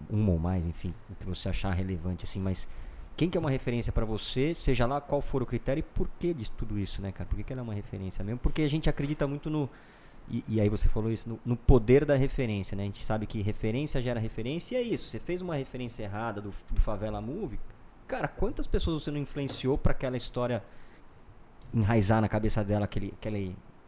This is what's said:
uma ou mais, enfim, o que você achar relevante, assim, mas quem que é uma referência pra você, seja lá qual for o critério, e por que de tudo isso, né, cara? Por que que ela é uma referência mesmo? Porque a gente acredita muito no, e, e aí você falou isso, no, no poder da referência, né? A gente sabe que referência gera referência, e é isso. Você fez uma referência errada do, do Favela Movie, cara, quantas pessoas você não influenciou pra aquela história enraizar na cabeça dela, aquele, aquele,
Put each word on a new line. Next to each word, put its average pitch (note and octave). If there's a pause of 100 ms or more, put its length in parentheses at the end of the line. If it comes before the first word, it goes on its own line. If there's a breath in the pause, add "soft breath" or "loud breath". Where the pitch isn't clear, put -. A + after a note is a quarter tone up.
(100)
uma G#2+
ou E2+
mais, F2
enfim, E2+ (160)
o G2+
que -
você F#2
achar F#2+
relevante, F2+
assim, -
mas F#2+ (480 loud breath)
quem E3+
que F3+
é -
uma D#3+
referência A#2+
pra A2+
você, B2
seja B2+
lá C#3
qual C#3+
for C3+
o A#2
critério, C3
e -
por - (120)
que F3
de A#2
tudo G#2+
isso, G2
né, G2
cara? F#2
Por -
que G2+
que -
ela B2+
é B2
uma A2+
referência G2
mesmo? G#2+
Porque -
a D3+
gente D3+
acredita D3
muito C#3+
no, D3+ (600 loud breath)
e, A#2
e A2
aí G#2
você G#2
falou A2
isso, A2
no, A#2
no A#2+
poder B2+
da C#3+
referência, A#2
né? G2
A G2+
gente G2
sabe G#2+
que A2
referência A#2
gera A#2+
referência, B2
e -
é B3
isso. G#3+
Você A2+
fez F3
uma F3
referência B2
errada G#2
do, G2+ (180)
do -
Favela G#2+
Movie, C3+ (480)
cara, F#3
quantas -
pessoas E3+
você -
não D3
influenciou C#3
pra D#3+
aquela B2+
história B2 (1120 loud breath)
enraizar A2
na G#2+
cabeça G#2+
dela, G#2
aquele, -
aquele, G2+ (320)